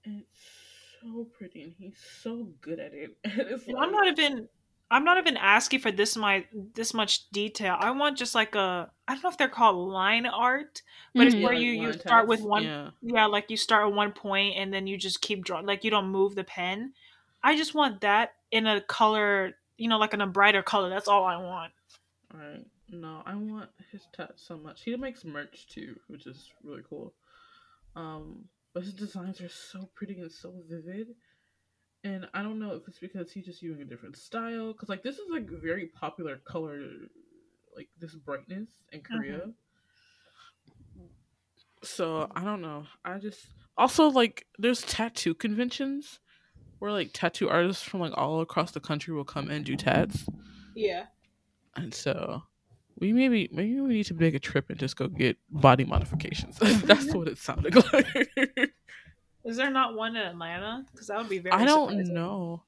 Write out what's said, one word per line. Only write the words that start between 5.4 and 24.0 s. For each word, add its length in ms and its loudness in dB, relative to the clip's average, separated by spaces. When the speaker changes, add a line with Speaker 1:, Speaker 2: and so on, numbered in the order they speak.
Speaker 2:
for 100 0
this 280 0
my, 260 2
this 180 -4
much 380 0
detail. 500 -2
I 120 2
want 260 0
just, 160 -4
like, 200 2
a, 360 0
I 60 -2
don't 100 -10
know 60 2
if 80 -14
they're 100 2
called 420 4
line 360 2
art, 560 0
but 120 10
it's 80 8
Speaker 3:
Mm-hmm. 100 2
Speaker 2:
where 100 4
Speaker 1:
Yeah, 40 2
like, 80 2
Speaker 2:
you, 60 0
you 160 -2
Speaker 1:
line 120 -6
Speaker 2:
start 280 6
with 120 2
Speaker 1:
tats. 80 -6
Speaker 2:
one, 160 4
Speaker 1:
Yeah. 260 -6
Speaker 2:
yeah, 240 4
like, 260 0
you 60 -4
start 320 4
at 60 0
one 180 2
point 460 -2
and 140 -4
then 140 -2
you 120 -4
just 240 -4
keep 220 -4
drawing, 200 -4
like, 180 0
you 80 0
don't 200 2
move 240 2
the 100 -4
pen. 480 -6
I 140 6
just 180 -4
want 280 0
that 320 4
in 160 2
a 160 2
color, 720 2
you 100 -4
know, 100 2
like, 140 2
in 80 -2
a 60 0
brighter 360 6
color. 280 0
That's 180 -4
all 160 6
I 140 -2
want. 340 -10
Speaker 1:
Right. 320 -18
No, 340 -16
I 100 -12
want 360 -10
his 220 -20